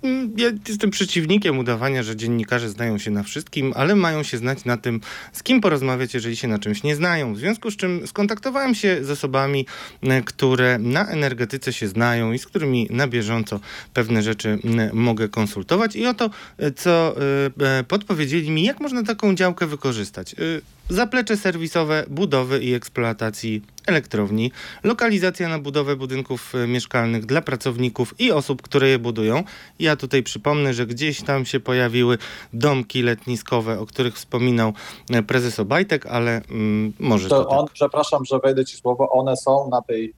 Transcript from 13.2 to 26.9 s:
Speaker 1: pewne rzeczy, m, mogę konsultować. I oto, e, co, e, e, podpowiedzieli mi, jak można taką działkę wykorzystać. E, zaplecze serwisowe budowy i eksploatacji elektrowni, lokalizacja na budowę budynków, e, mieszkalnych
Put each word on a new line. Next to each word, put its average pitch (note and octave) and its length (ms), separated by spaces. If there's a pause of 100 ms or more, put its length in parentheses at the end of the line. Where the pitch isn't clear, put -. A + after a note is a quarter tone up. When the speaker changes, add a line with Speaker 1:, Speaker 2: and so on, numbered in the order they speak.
Speaker 1:
pewne A2+ 280
rzeczy, G#2+ 420
m, A2+ 280
mogę A2 360
konsultować. A2+ 680
I A3 100
oto, A#3 240 (280)
e, D3 140
co, E3 420 (460)
e, C3+ 180
e, B2+ 60
podpowiedzieli D#3+ 680
mi, D#3+ 140
jak C4 160
można C4 220
taką G#3 320
działkę F3+ 320
wykorzystać. A#2 680
E, - 20 (540)
zaplecze A3+ 460
serwisowe E3 720
budowy C#3 500
i B2 160
eksploatacji A2+ 880 (240)
elektrowni, A2+ 680 (300)
lokalizacja F#3+ 680
na D#3+ 100
budowę C#3+ 380
budynków, C3 580
e, B2 120
mieszkalnych A#2 600